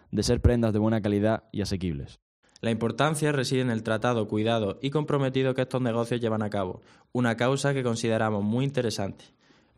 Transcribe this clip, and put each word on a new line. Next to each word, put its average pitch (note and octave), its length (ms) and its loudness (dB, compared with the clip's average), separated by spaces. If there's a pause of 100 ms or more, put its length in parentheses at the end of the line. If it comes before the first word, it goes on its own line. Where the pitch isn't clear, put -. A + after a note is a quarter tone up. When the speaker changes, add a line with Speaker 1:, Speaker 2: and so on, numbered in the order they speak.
(120)
Speaker 1:
de G#2 100 0
ser A#2+ 180 2
prendas A#2 320 4
de G#2 80 2
buena A2 220 2
calidad G#2 500 2
y G#2 100 -4
asequibles. F2 580 -4 (420)
Speaker 2:
La A2+ 100 -2
importancia C#3 600 0
reside C3 300 0
en B2+ 80 0
el A2 140 -2
tratado, A2+ 440 0
cuidado G#2+ 540 0
y C3+ 80 -2
comprometido C#3 640 0
que C3 80 -2
estos B2+ 200 -2
negocios A#2 400 0
llevan A2 200 0
a G#2 80 -4
cabo, G2 320 -4 (300)
una A#2+ 240 2
causa C3+ 380 0
que C3+ 100 -2
consideramos A2+ 600 0
muy A#2 220 0
interesante. A2 600 -4 (520)